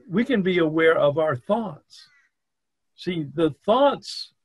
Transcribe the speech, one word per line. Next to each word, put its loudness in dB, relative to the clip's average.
we -2
can 0
be 0
aware 2
of 0
our 0
thoughts. -8
See, -6
the 0
thoughts 0